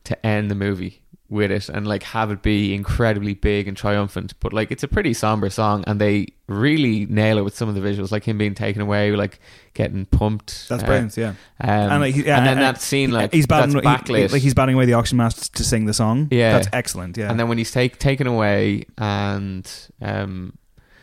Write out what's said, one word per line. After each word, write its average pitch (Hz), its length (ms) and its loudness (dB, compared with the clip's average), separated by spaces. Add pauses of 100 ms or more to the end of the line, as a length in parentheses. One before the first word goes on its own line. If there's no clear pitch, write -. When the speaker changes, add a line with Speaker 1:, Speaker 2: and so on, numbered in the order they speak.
Speaker 1:
to - 220 -6
end 107 240 0
the 101 40 -2
movie 98 480 -4 (280)
with 104 200 2
it 98 180 -2
and, 104 180 -6
like, 101 180 -2
have 110 260 -2
it 101 100 -6
be 104 340 2
incredibly 101 600 0
big 104 340 0
and 98 80 -6
triumphant, 101 640 -2
but, - 120 -4
like, 110 180 -2
it's - 120 -8
a 139 60 -4
pretty 185 240 0
somber 107 380 0
song, 104 360 0
and 104 140 0
they 104 260 2 (200)
really 117 600 2
nail 107 300 2
it 104 60 2
with 98 120 -4
some 117 140 -4
of 104 60 -2
the 98 80 -2
visuals, 101 280 -2
like 107 140 -2
him 110 140 -2
being 104 160 0
taken 104 260 -4
away, 104 320 0
like, 101 260 -2 (360)
getting 98 320 -2
pumped. - 640 -2
Speaker 2:
That's 120 120 -4
Speaker 1:
Uh, - 40 -4
Speaker 2:
brilliant, 110 320 0
yeah. 113 100 -2 (320)
Speaker 1:
um, 135 100 -2
Speaker 2:
And, 107 300 2
like, 135 140 0
he, 143 100 0
yeah, 143 140 2
Speaker 1:
and 123 80 6
then 131 120 4
Speaker 2:
uh, 135 140 2
Speaker 1:
that - 80 -12
scene, 139 300 0
Speaker 2:
he, 120 40 0
Speaker 1:
like, 104 200 0
Speaker 2:
he's 151 120 6
batting, 147 280 4
Speaker 1:
that's 123 340 2
Speaker 2:
he, 127 60 0
Speaker 1:
backlit. 101 180 2
Speaker 2:
like, 139 80 2
he's 131 140 4
batting 131 200 2
away 127 120 4
the 120 80 4
oxygen 117 240 2
mask 117 380 0
to - 80 -4
sing 110 200 0
the 104 80 0
song. 120 380 0
Speaker 1:
Yeah. 117 240 4
Speaker 2:
That's 98 180 2
excellent, 95 460 -6
yeah. 107 120 -4
Speaker 1:
And 113 80 0
then 117 100 0
when 117 100 -2
he's 113 140 -4
take-, 127 260 0
taken 139 280 0
away 104 600 0 (100)
and, 101 760 -4 (300)
um, 98 560 -8 (460)